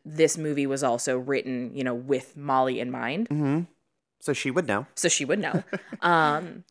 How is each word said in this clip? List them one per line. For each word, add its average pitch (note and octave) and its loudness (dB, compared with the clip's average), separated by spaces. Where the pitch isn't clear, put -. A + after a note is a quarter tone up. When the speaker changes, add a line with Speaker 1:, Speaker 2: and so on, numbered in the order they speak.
Speaker 1:
this D#3 4
movie D3 -2
was C3+ -2
also B2+ 0
written, B2+ -4
you C#3 -4
know, B2+ 0
with B2+ -2
Molly C3 2
in B2 -4
mind. C3 -4
Speaker 2:
Mm-hmm. D3 2
So D3 -2
she C3+ -2
would E3+ 0
know. G#2 0
Speaker 1:
So F3 0
she E3 0
would D#3 0
know. D#3+ -2
Speaker 2:
<laughs> - -10
Speaker 1:
Um, E3 2